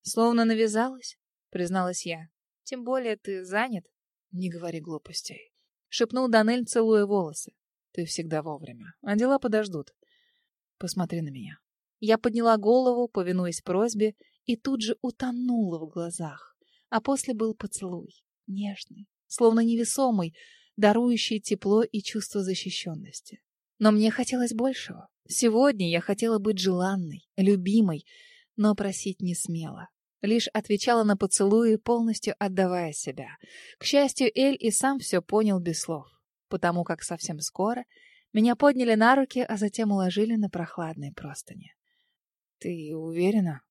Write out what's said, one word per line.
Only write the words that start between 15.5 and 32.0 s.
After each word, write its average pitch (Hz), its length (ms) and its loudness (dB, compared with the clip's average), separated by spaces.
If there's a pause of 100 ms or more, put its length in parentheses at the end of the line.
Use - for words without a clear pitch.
в 160 100 -8
глазах. 170 680 -10 (340)
А 226 100 0
после 262 340 -2
был 220 200 -2
поцелуй, - 680 -10 (240)
нежный, 202 640 -10 (180)
словно 226 340 4
невесомый, 233 760 0 (420)
дарующий 220 640 2
тепло 208 420 2
и 208 200 -4
чувство 202 400 -6
защищенности. - 1000 -8 (360)
Но 214 120 6
мне 214 200 4
хотелось 247 420 -2
большего. 233 560 -6 (200)
Сегодня 226 640 4
я 170 100 2
хотела 220 380 0
быть 202 200 0
желанной, 185 800 -2
любимой, 196 680 4 (520)
но 214 180 4
просить 196 460 -6
не 180 140 -2
смела. 165 540 -8 (320)
Лишь 220 280 2
отвечала 220 540 2
на 208 140 4
поцелуи, 214 600 4
полностью 226 640 -2